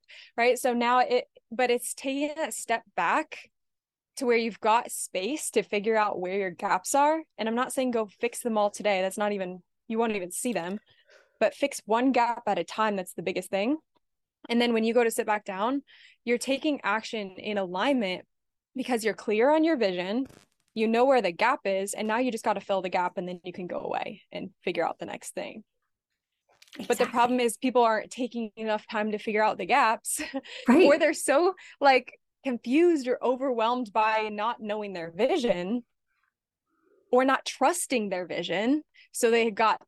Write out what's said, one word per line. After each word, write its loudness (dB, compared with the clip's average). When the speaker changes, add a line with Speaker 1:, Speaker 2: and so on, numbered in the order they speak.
Speaker 1:
right? 4
So 0
now 2
it, 2
but 0
it's -2
taking -4
that -4
step -4
back -2
to -4
where 4
you've -2
got 2
space -6
to 2
figure 0
out 0
where -4
your -2
gaps -2
are. 4
And -4
I'm -2
not -2
saying 0
go -2
fix -4
them -2
all 4
today. 0
That's -2
not 0
even, -6
you -4
won't 0
even -6
see -4
them, -4
but 2
fix -2
one 2
gap 0
at 0
a 0
time. -2
That's -6
the -10
biggest -4
thing. 0
And 2
then 2
when 2
you 0
go 4
to 0
sit -4
back -2
down, -2
you're 0
taking -2
action -4
in -6
alignment -2
because -4
you're 0
clear 2
on 4
your 2
vision. -2
You 0
know 4
where 4
the 0
gap 0
is, -2
and -6
now 0
you 0
just -6
gotta 0
fill -2
the -4
gap, -2
and -6
then -10
you -12
can -10
go -6
away -6
and -12
figure -2
out -6
the -10
next -12
thing. -10
But -12
the 2
Speaker 2:
Exactly. 0
Speaker 1:
problem 2
is 0
people 2
aren't 2
taking -6
enough -4
time -4
to -4
figure -2
out 2
the -6
gaps, 2
<laughs> -16
Speaker 2:
Right. 8
Speaker 1:
or 8
they're 4
so, 2
like, 4
confused 2
or 0
overwhelmed 0
by 2
not -4
knowing -6
their -8
vision 0
or 4
not 0
trusting 0
their -4
vision. -2
So 0
they 4
got 0